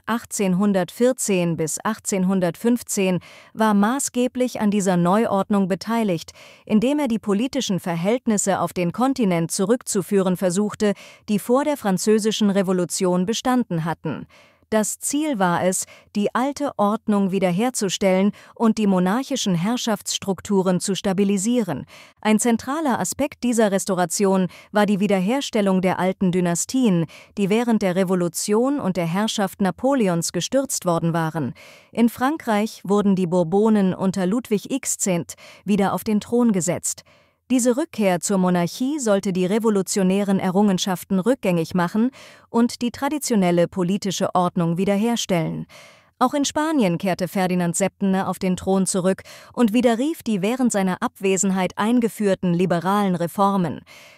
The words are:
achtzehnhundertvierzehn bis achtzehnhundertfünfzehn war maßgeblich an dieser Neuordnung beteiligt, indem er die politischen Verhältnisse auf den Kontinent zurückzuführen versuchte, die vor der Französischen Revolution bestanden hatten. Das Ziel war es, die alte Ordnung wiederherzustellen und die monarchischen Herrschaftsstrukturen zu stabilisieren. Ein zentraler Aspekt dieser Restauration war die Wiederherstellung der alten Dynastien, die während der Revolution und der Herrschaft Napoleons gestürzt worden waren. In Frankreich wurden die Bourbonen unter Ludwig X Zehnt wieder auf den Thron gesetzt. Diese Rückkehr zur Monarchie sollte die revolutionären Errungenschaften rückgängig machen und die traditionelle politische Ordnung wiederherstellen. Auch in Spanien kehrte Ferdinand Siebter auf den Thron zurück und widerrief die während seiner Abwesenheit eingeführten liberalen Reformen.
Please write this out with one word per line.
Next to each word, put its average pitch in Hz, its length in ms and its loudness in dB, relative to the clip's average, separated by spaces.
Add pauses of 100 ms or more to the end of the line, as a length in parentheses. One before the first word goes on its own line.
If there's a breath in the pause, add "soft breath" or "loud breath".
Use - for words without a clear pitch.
achtzehnhundertvierzehn 190 1500 0
bis 156 280 -4
achtzehnhundertfünfzehn 190 1400 0 (340 loud breath)
war 214 200 2
maßgeblich 247 840 0
an 208 120 0
dieser 190 240 2
Neuordnung 196 720 2
beteiligt, 196 640 -2 (320 loud breath)
indem 240 340 2
er 294 80 0
die 226 140 -2
politischen 214 580 -2
Verhältnisse 190 800 -2
auf 170 140 -2
den 170 180 -2
Kontinent 202 640 0
zurückzuführen 190 840 0
versuchte, 202 580 0 (340 loud breath)
die 208 100 0
vor - 240 0
der 285 140 0
Französischen 208 760 2
Revolution 180 760 0
bestanden 226 600 -2
hatten. 156 420 -6 (420 soft breath)
Das 214 300 -2
Ziel 294 400 -2
war 175 240 0
es, 185 220 0 (320 loud breath)
die 202 180 0
alte 277 420 -2
Ordnung 202 540 0
wiederherzustellen 190 1040 0 (200 loud breath)
und 220 260 0
die 214 100 2
monarchischen 196 640 0
Herrschaftsstrukturen 190 1300 -2
zu 190 160 -2
stabilisieren. 202 880 0 (340 loud breath)
Ein 214 200 2
zentraler 262 580 0
Aspekt - 460 -4
dieser 226 260 2
Restauration 190 800 0 (240 loud breath)
war 208 120 4
die 196 140 2
Wiederherstellung 196 840 2
der 180 180 0
alten 185 320 0
Dynastien, 175 720 2 (320 loud breath)
die 196 100 0
während 226 320 2
der 180 140 0
Revolution 196 840 0
und 185 160 -2
der 170 100 -2
Herrschaft 202 540 -2
Napoleons 196 720 0
gestürzt 254 520 -2
worden 165 280 0
waren. 160 420 -4 (380 loud breath)
In 233 160 2
Frankreich 240 720 -2
wurden 196 320 2
die 180 140 0
Bourbonen 190 680 2
unter 185 320 -2
Ludwig 220 460 -2
X - 260 -4
Zehnt 175 360 -4 (300 loud breath)
wieder 196 280 2
auf 220 100 -4
den 208 180 0
Thron 240 300 0
gesetzt. 175 520 -2 (460 soft breath)
Diese 247 280 2
Rückkehr 202 420 0
zur 196 200 0
Monarchie 180 600 0
sollte 202 340 0
die 180 140 0
revolutionären 196 920 0
Errungenschaften 190 800 0
rückgängig 180 540 0
machen 196 360 0 (400 loud breath)
und 233 320 0
die 240 80 -2
traditionelle 196 800 0
politische 190 640 -2
Ordnung 175 440 0
wiederherstellen. 196 880 -2 (520 loud breath)
Auch 254 160 2
in 285 100 2
Spanien 277 540 0
kehrte 180 300 -2
Ferdinand 180 480 -2
Siebter 190 500 0
auf 180 140 -6
den 180 160 -2
Thron 190 280 0
zurück 190 380 0 (300 loud breath)
und 233 200 2
widerrief 247 520 0
die 208 180 -2
während 240 300 0
seiner 190 280 0
Abwesenheit 190 760 -2
eingeführten 202 760 0
liberalen 185 600 0
Reformen. 175 680 0 (360 loud breath)